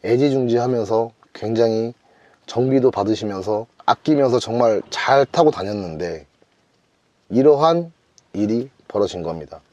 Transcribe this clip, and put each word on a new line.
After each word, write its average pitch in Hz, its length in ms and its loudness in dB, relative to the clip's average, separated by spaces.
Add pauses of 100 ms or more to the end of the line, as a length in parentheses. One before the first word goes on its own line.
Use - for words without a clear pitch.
애지중지하면서 120 1040 0 (220)
굉장히 113 600 0 (520)
정비도 127 460 2
받으시면서 104 760 -4 (180)
아끼면서 135 540 0
정말 113 500 0
잘 135 360 2
타고 156 260 2
다녔는데 87 720 -8 (1040)
이러한 151 640 4 (400)
일이 113 380 -2 (180)
벌어진 95 360 -4
겁니다. 80 360 -10 (140)